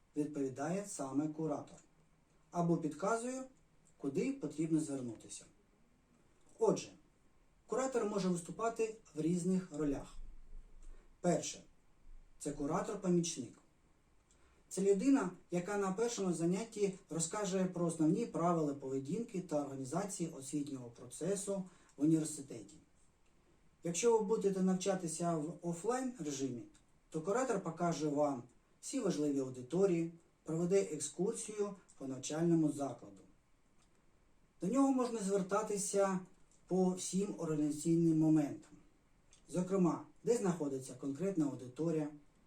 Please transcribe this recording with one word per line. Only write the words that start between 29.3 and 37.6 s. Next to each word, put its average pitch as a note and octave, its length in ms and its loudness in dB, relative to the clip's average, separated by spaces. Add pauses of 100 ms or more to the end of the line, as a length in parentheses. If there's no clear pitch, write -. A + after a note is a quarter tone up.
аудиторії, E3 720 2 (300)
проведе F3 380 2
екскурсію G3+ 920 -4 (220)
по C#3 100 -12
навчальному D3+ 640 2
закладу. - 500 -8 (1400)
До F3 60 -2
нього C4+ 240 4
можна A#3 280 0
звертатися G3 1000 0 (480)
по F3+ 220 4
всім F#3+ 480 -2
організаційним D#3 800 2